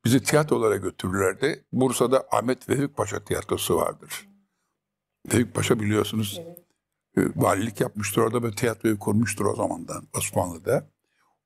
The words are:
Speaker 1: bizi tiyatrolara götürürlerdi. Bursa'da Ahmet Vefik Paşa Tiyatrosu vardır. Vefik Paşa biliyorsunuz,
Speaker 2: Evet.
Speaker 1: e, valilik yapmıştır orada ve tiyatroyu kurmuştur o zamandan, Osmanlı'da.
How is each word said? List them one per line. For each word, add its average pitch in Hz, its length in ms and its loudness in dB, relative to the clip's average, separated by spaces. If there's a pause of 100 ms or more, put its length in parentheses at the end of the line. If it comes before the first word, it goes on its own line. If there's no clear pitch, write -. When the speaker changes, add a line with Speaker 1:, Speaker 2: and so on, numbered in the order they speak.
Speaker 1:
bizi 120 180 4
tiyatrolara 120 540 2
götürürlerdi. 95 960 -2
Bursa'da 127 580 2
Ahmet 113 380 0
Vefik 139 280 -2
Paşa 101 280 -4
Tiyatrosu 90 520 -2
vardır. - 520 -4 (1000)
Vefik 113 280 0
Paşa 110 260 2
biliyorsunuz, 104 600 -2 (760)
Speaker 2:
Evet. - 200 2
Speaker 1:
e, - 60 -4
valilik 101 380 0
yapmıştır 113 420 -2
orada 113 200 0
ve 117 80 -4
tiyatroyu 110 480 -2
kurmuştur 104 460 0
o 101 120 0
zamandan, 87 520 -6 (100)
Osmanlı'da. 90 720 -2 (560)